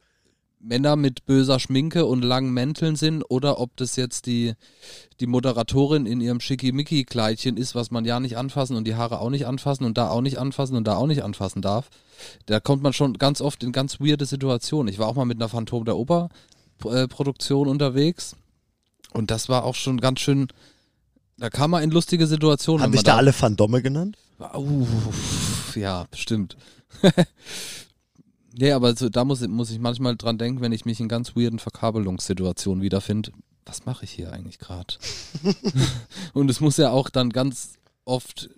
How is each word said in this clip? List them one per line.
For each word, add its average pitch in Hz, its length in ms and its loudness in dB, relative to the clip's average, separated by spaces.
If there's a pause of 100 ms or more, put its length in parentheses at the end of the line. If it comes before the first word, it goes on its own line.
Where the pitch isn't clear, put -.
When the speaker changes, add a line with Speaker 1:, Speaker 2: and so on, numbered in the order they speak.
(600)
Speaker 1:
Männer 135 360 2
mit 139 300 0
böser 135 340 4
Schminke 156 460 2
und 123 180 2
langen 127 280 0
Mänteln 151 440 0
sind 156 280 0
oder 127 360 0
ob 120 180 -4
das 123 180 -4
jetzt 127 300 -4
die, 117 280 0 (680)
die 123 80 -2
Moderatorin 127 800 2
in 120 120 -2
ihrem 120 200 0
Schickimicki-Kleidchen 127 1160 0
ist, 123 180 -4
was 120 160 -4
man 117 140 -2
ja 117 140 0
nicht 123 180 -6
anfassen 131 380 -4
und 110 100 -2
die 110 100 -2
Haare 117 240 -2
auch 110 100 -2
nicht 139 180 -2
anfassen 135 380 -2
und 113 120 0
da 117 120 2
auch 117 120 0
nicht 135 180 -2
anfassen 135 360 -2
und 113 120 0
da 104 80 2
auch 113 120 0
nicht 143 160 0
anfassen 101 380 -4
darf. 101 280 -2 (580)
Da 107 120 2
kommt 139 220 2
man 143 120 2
schon 135 200 0
ganz 139 260 0
oft 143 240 -4
in 123 80 -4
ganz 135 280 -4
weirde 143 260 2
Situationen. 135 640 -2
Ich 98 80 -8
war 110 80 2
auch 113 80 -2
mal 131 100 2
mit 120 120 -2
einer 113 120 -2
Phantom 113 360 -4
der 110 100 0
Oper, 170 340 0 (560)
äh, 127 220 0
Produktion 139 600 0
unterwegs 143 680 0 (800)
und 110 180 -2
das 113 180 -4
war 127 140 2
auch 123 120 -2
schon 127 260 -2
ganz 131 200 2
schön, 139 260 2 (880)
da 117 140 -6
kam 147 200 2
man 170 120 2
in 156 80 2
lustige 165 340 2
Situationen, 156 580 2
Speaker 2:
Haben 131 100 4
Speaker 1:
wenn 135 40 6
Speaker 2:
dich 107 80 4
Speaker 1:
man 117 80 8
Speaker 2:
da 117 40 6
alle 135 160 8
Phandomme 113 500 4
genannt? 160 340 -2 (380)
Speaker 1:
Uh, 139 320 0 (880)
ja, 95 340 -4
bestimmt. - 480 -4 (460)
<laughs> - 340 4 (1200)
Nee, 139 120 4
aber 123 240 4
so, 127 140 0
da 120 140 0
muss, 127 240 0
muss 110 220 -2
ich 113 80 -8
manchmal 120 380 -2
dran 113 240 -4
denken, 123 220 -4
wenn 120 100 0
ich 110 120 -4
mich 113 160 -4
in 117 80 -4
ganz 117 280 -4
weirden 117 240 0
Verkabelungssituationen 95 1200 -2
wiederfind. 98 500 -2 (360)
Was - 180 -14
mache 127 180 -10
ich - 80 -14
hier 85 220 -12
eigentlich 92 240 -14
grad? - 400 -12 (720)
<laughs> 131 640 -4
Und 139 160 2
es 123 100 0
muss 151 180 2
ja 143 120 6
auch 131 220 2
dann 123 180 2
ganz 127 440 -4 (300)
oft - 540 -6